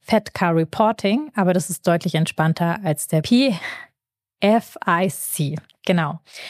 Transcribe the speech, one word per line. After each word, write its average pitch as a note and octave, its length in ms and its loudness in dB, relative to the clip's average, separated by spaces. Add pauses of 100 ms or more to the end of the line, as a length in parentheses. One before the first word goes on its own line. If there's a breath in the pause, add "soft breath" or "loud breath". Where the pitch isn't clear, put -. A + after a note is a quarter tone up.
fedca G#3+ 500 0
Reporting, G#3+ 840 0
aber F#3 160 2
das F3 180 -2
ist - 160 -8
deutlich E3+ 300 2
entspannter E3 640 0
als D#3 240 -2
der D#3 160 0
P B3 320 2 (840 loud breath)
F A3 360 2 (100)
I F3 220 2
C. D3+ 480 -4 (280)
Genau. E3 360 0 (300 loud breath)